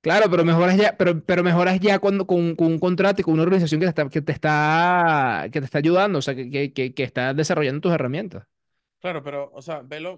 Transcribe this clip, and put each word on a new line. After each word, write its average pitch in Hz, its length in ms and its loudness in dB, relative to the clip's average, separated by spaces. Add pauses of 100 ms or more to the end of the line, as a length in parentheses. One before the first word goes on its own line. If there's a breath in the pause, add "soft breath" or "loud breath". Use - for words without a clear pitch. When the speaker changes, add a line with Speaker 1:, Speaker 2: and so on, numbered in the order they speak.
Speaker 1:
Claro, 196 280 4
pero 170 160 2
mejoras 170 320 4
ya, 202 200 2
pero, 175 280 2
pero 175 180 0
mejoras 180 380 2
ya 196 180 2
cuando, 196 260 0
con, 170 300 0
con 165 120 2
un 160 120 0
contrato 185 420 0
y - 40 -4
con 160 80 2
una 160 100 2
organización 170 380 2
que 185 60 2
te - 20 2
está, 151 200 -2
que 151 120 -4
te 147 100 -6
está, 151 1200 0
que 151 80 -4
te 135 60 -6
está 147 140 -4
ayudando, 175 400 2
o - 20 -4
sea, 139 140 -6
que, 123 140 -10
que, 139 220 -4
que, 131 220 -6
que 139 100 -6
está 127 300 -4
desarrollando 147 480 -2
tus 180 100 0
herramientas. 147 540 -6 (540)
Speaker 2:
Claro, 165 240 -10
pero, 143 300 -10
o 139 80 -20
sea, 151 200 -12
velo, 151 360 -14